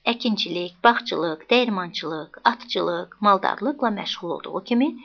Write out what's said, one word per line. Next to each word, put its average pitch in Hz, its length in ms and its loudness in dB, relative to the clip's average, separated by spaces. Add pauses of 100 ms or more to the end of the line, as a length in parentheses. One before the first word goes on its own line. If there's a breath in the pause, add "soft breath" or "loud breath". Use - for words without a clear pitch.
əkinçilik, 180 760 -2
bağçılıq, 170 680 2
dəyirmançılıq, 175 960 -2
atçılıq, 180 760 -2
maldarlıqla 214 800 2
məşğul 175 400 -6
olduğu - 280 -8
kimi 247 260 2 (160 loud breath)